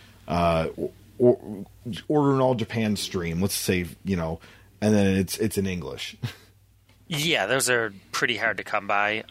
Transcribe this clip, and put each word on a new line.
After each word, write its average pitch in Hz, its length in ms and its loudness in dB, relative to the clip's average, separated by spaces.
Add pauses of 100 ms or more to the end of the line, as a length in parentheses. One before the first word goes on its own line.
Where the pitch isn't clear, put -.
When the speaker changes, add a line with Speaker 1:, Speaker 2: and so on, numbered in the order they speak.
(280)
Speaker 1:
uh, 82 420 2 (480)
or, 107 480 2 (420)
order 143 280 4
an 135 60 2
All 131 140 2
Japan 110 400 -2
stream, 85 460 -4
let's 98 140 0
say, 90 300 0 (200)
you 95 100 0
know, 82 240 -4 (420)
and 107 120 4
then 98 220 4
it's, 95 220 0
it's 107 200 -2
in 98 100 0
English. 78 540 -8
<laughs> - 40 -6 (880)
Speaker 2:
Yeah, 147 320 2
those 123 240 0
are 113 240 0 (200)
pretty 120 240 0
hard 107 200 0
to 101 60 -8
come 101 240 -4
by. 104 440 0